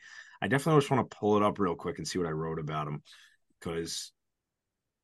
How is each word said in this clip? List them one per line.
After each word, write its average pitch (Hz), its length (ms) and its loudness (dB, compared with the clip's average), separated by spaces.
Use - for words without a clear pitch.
I - 60 -4
definitely 139 360 4
just - 100 0
wanna 120 100 4
pull 104 340 2
it 104 60 4
up 95 160 2
real 90 160 2
quick 85 240 -6
and 80 80 -8
see 92 140 -2
what 85 80 0
I - 20 -2
wrote 80 300 -4
about 76 260 -4
him. 73 160 -8
'Cause 82 520 -8